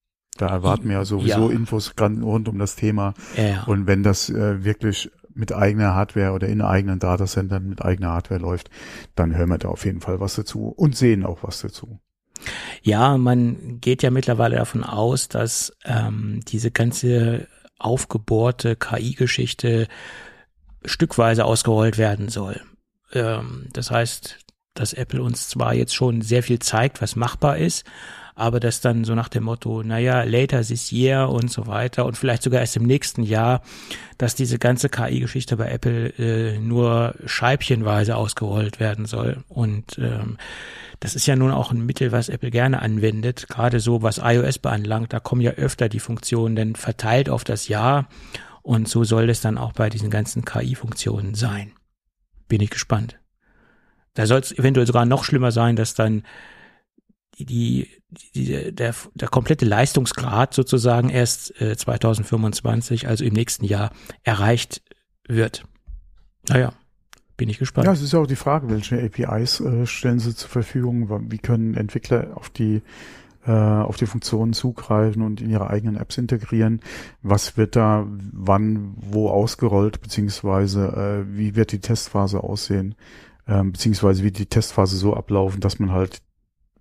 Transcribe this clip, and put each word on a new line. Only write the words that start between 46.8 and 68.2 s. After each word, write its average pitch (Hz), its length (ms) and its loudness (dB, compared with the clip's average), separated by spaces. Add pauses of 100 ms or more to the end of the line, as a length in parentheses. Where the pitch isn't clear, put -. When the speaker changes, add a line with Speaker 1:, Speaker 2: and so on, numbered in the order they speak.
Speaker 2:
auf 120 140 0
das 110 240 -4
Jahr 127 400 2 (540)
und 113 260 2
so 117 160 2
soll 113 260 4
es 113 120 0
dann 110 160 0
auch 120 160 -6
bei 110 160 0
diesen 107 220 -2
ganzen 107 340 -2
K-I-Funktionen 110 880 -4
sein. 104 380 -4 (760)
Bin 107 140 2
ich 104 100 0
gespannt. - 480 -4 (960)
Da 110 100 0
soll's 131 260 2
eventuell 131 360 4
sogar 120 180 6
noch 131 180 2
schlimmer 127 280 2
sein, 117 240 4
dass 113 180 0
dann 110 300 2 (1160)
die, 123 480 -2 (480)
die, - 380 -4
der, 117 220 -2 (180)
der - 140 -8
komplette 135 380 2
Leistungsgrad 120 880 2
sozusagen 123 560 2
erst, - 520 -2
äh, 110 160 -2
zweitausendfünfundzwanzig, 113 1300 0
also 110 160 0
im 113 100 2
nächsten 110 320 -2
Jahr, 104 260 0 (320)
erreicht 110 580 0 (460)
wird. 113 380 0 (840)
Naja, 127 240 4 (640)
bin 117 140 -2
ich 107 100 -4
gespannt. 135 260 0
Speaker 1:
Ja, 190 80 6
es 147 80 0
ist 143 120 -2
ja 170 60 4
auch 147 80 2